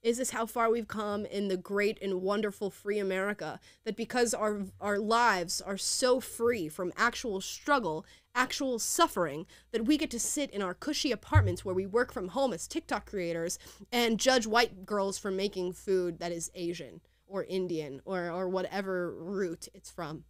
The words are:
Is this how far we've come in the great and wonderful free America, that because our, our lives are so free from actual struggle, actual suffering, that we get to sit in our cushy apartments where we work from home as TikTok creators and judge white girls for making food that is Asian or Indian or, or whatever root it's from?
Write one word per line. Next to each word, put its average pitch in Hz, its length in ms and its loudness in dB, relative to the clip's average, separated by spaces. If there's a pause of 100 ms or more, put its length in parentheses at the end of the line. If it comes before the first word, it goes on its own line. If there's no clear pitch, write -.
Is 233 140 4
this 254 140 -2
how 226 160 -2
far 226 240 2
we've 226 160 2
come 208 400 -2
in 202 200 -2
the 190 100 2
great 202 440 2
and 185 220 -2
wonderful 202 480 0
free 208 260 -2
America, 190 640 -2 (240)
that 220 120 -4
because 233 380 2
our, 214 300 0 (160)
our 202 180 0
lives 208 640 4
are 196 160 -4
so 254 420 4
free 233 500 0
from 180 280 -4
actual 220 420 0
struggle, 196 640 0 (300)
actual 254 460 0
suffering, 175 680 2 (260)
that 226 140 0
we 294 120 6
get 302 120 0
to 233 100 -6
sit - 300 0
in 202 140 -2
our 180 100 0
cushy 285 380 -2
apartments 196 520 2
where 185 120 -2
we 190 100 0
work 208 260 0
from 185 180 -6
home 262 220 2
as - 160 -6
TikTok 294 400 -4
creators 170 520 -4 (320)
and 233 280 2
judge 254 280 4
white 220 400 2
girls 196 320 0
for 208 100 -6
making 185 440 -2
food 180 440 0
that 170 140 -4
is 170 240 -6
Asian 170 460 -8 (260)
or 190 160 -4
Indian 160 600 -4
or, 175 280 -2
or 180 180 -2
whatever 185 640 -2
root 175 580 -4
it's - 200 -20
from? 156 380 -8